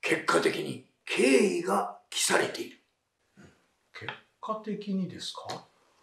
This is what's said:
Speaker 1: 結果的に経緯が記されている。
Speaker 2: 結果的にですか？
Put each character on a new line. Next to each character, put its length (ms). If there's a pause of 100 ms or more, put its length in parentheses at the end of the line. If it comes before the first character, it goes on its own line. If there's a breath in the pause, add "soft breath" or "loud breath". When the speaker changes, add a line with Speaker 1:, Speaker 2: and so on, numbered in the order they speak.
Speaker 1:
結 220
果 180
的 160
に 280 (200)
経 540
緯 20
が 360 (120)
記 140
さ 140
れ 100
て 140
い 80
る。 100 (1120)
Speaker 2:
結 180 (300)
果 140
的 380
に 160
で 100
す 140
か？ 320 (380)